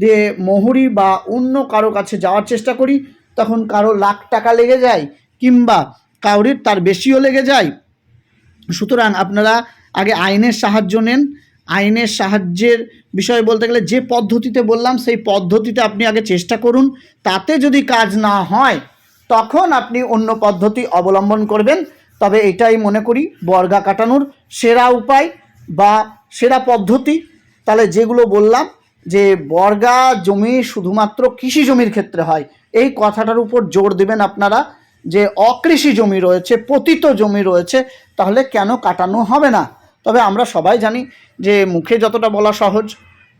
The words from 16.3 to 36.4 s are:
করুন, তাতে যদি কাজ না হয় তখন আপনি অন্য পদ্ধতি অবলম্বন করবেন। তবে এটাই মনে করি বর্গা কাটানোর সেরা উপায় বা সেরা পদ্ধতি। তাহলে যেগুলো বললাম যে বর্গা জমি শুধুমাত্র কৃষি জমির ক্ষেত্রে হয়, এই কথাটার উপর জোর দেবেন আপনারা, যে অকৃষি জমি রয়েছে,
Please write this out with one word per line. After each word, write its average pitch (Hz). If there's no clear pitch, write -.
করুন, 254
তাতে 269
যদি 277
কাজ 220
না 202
হয় 202
তখন 269
আপনি 233
অন্য 220
পদ্ধতি 208
অবলম্বন 196
করবেন। 220
তবে 202
এটাই 220
মনে 214
করি 240
বর্গা 185
কাটানোর 226
সেরা 240
উপায় 269
বা 208
সেরা 254
পদ্ধতি। 247
তাহলে 214
যেগুলো 226
বললাম 214
যে 196
বর্গা 214
জমি 214
শুধুমাত্র 214
কৃষি 262
জমির 247
ক্ষেত্রে 196
হয়, 156
এই 254
কথাটার 220
উপর 226
জোর 196
দেবেন 202
আপনারা, 202
যে 196
অকৃষি 254
জমি 196
রয়েছে, 180